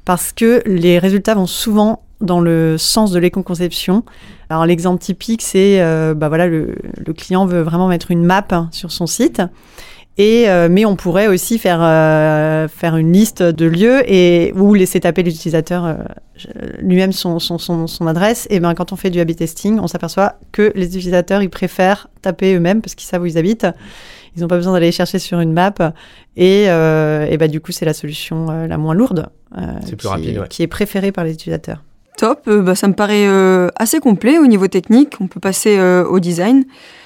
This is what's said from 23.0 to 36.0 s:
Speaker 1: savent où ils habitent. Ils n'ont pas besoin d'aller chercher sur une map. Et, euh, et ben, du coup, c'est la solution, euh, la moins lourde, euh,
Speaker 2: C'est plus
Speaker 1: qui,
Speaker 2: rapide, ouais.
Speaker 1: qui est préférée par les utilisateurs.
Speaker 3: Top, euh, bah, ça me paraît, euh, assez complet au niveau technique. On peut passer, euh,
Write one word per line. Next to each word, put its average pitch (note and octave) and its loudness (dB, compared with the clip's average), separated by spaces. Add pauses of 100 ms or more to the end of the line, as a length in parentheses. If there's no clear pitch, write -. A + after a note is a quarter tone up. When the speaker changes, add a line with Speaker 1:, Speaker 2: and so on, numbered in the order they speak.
Speaker 1:
savent F3+ -4
où F3+ -6
ils E3 -4
habitent. G3 0 (720)
Ils E3+ -10
n'ont E3+ -2
pas F3+ 2
besoin F3 0
d'aller E3+ 4
chercher F3 -4
sur F3+ -4
une E3 0
map. F#3 0 (640)
Et, F#3+ 4
euh, D#3 2
et D#3 0
ben, D#3 0
du D3+ -6
coup, - -14
c'est - -8
la D#3+ 0
solution, D#3 -8
euh, D#3+ -6
la D#3+ -4
moins D#3 -2
lourde, F#3 0 (300)
euh, - -10 (240)
Speaker 2:
C'est - -12
plus - -12
Speaker 1:
qui, - -4
Speaker 2:
rapide, G2 -6
ouais. F#2+ -10
Speaker 1:
qui - -8
est E3 0
préférée G3 -4
par F3+ -6
les D#3+ -4
utilisateurs. E3 -10 (320)
Speaker 3:
Top, A#3 -2
euh, G#3 4
bah, F#3 2
ça G3+ 0
me F#3+ 2
paraît, G#3 2
euh, F#3+ 4
assez D4+ 0
complet B3 2
au D#4 6
niveau G3+ 4
technique. A3 2
On F#3+ -4
peut F3 -12
passer, G3+ 0
euh, F3+ 4